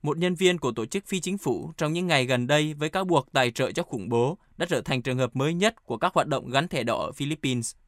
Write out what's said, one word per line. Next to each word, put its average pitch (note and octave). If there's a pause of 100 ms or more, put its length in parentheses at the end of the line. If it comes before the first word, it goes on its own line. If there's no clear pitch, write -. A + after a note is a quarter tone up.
một D3
nhân F3+
viên F3+
của C3
tổ A2+
chức F#3+
phi F#3+
chính F#3
phủ D#3+
trong D#3
những F3
ngày C#3
gần B2
đây D3+
với D3
cáo F#3
buộc E3+
tài B2+
trợ A#2
cho E3
khủng G#2+
bố, A#2+ (200)
đã D#3+
trở C3
thành C3
trường B2+
hợp B2+
mới C#3
nhất G3+
của A2+
các F3
hoạt D#3+
động C3+
gắn C3+
thẻ -
đỏ A#2
ở D#2
Philippines. C#3 (120)